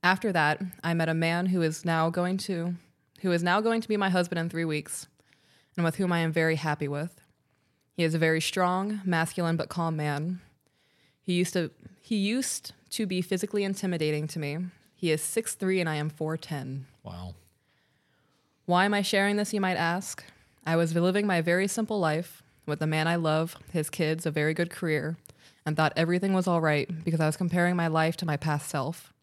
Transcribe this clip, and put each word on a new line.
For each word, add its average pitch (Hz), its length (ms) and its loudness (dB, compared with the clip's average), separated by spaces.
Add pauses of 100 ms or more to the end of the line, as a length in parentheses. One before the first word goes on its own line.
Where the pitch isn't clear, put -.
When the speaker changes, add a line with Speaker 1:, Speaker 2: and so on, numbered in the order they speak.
Speaker 1:
after 185 300 2
that, 156 300 2 (200)
I 170 120 0
met 165 160 2
a 160 40 0
man 165 340 0
who 180 140 2
is 160 220 0
now 165 260 2
going 180 300 -2
to, 175 360 -4 (460)
who 185 120 0
is 170 100 2
now 180 160 4
going 226 220 2
to 220 80 -10
be 208 80 2
my 196 120 0
husband 175 300 0
in 170 100 -2
three 165 160 -4
weeks." 151 420 -6 (720)
And 175 80 0
with 165 100 0
whom 185 160 0
I 170 80 2
am 165 120 0
very 160 240 2
happy 151 320 -2
with. 147 340 -6 (760)
He 175 80 0
is 160 100 2
a 165 60 0
very 160 220 4
strong, 190 640 0
masculine, 170 520 0
but - 120 -2
calm 165 260 -2
man. 151 460 -2 (800)
He 185 120 -2
used 175 200 0
to, 175 180 -2 (300)
he 220 160 -2
used 220 560 -2 (180)
to 220 140 -2
be 180 160 -2
physically 196 420 -2
intimidating 156 640 -2
to 160 120 -8
me. 147 180 -4 (380)
He 170 160 0
is 156 100 2
six - 340 -4
three 190 240 0
and 170 100 0
I 151 60 -2
am 151 140 -2
four 156 280 -6
ten. 135 480 -8 (180)
Speaker 2:
Wow. 90 320 -12 (1300)
Speaker 1:
Why 180 200 4
am 208 80 2
I 202 80 2
sharing 202 340 2
this, 208 180 -2
you 202 80 0
might 185 140 0
ask? 175 480 -4 (420)
I 165 100 2
was 165 200 2
living 185 320 2
my 175 140 2
very 175 260 2
simple 214 320 -2
life 160 420 -2 (240)
with 147 140 -4
the 156 80 0
man 156 200 2
I 170 80 2
love, 160 400 0 (160)
his 160 200 -2
kids, 160 340 -2
a 160 60 0
very 156 240 0
good 170 160 -2
career, 156 460 -2 (480)
and 151 120 0
thought 156 180 4
everything 180 380 2
was 185 140 2
all 170 140 4
right 151 280 2 (160)
because 165 140 0
I 156 80 4
was 156 100 0
comparing 175 380 2
my 170 120 2
life 160 300 2
to 180 80 -4
my 151 120 0
past 147 320 -2
self. 143 540 -6